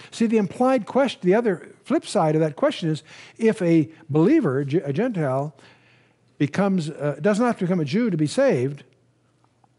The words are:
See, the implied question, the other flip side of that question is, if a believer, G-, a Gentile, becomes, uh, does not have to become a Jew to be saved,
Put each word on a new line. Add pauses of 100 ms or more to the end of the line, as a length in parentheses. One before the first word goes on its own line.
See,
the
implied
question,
the
other
flip
side
of
that
question
is, (340)
if
a (200)
believer,
G-,
a
Gentile, (840)
becomes,
uh,
does
not
have
to
become
a
Jew
to
be
saved, (960)